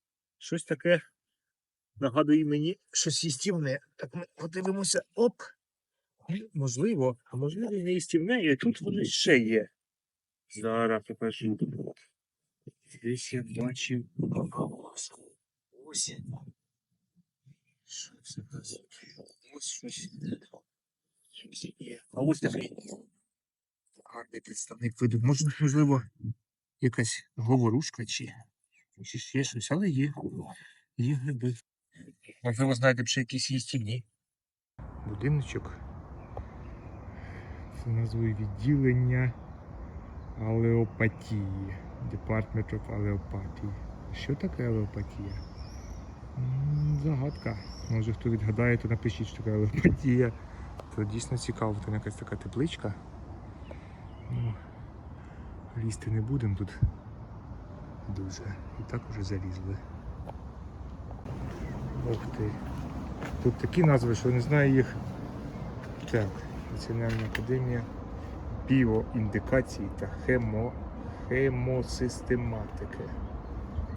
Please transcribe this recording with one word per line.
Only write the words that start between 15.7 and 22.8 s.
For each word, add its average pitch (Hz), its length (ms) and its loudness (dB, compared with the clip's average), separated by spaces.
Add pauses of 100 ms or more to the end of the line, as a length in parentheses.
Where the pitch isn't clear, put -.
Ось. 906 320 -4 (1700)
Що - 380 -14
це - 180 -12
у 104 140 -16
нас? - 240 -12 (760)
Ось - 100 -10
щось. - 440 -10 (1200)
Щось - 340 -14 (140)
є. - 200 -12 (120)
А - 100 -4
ось 302 180 4
такий - 340 -2 (1400)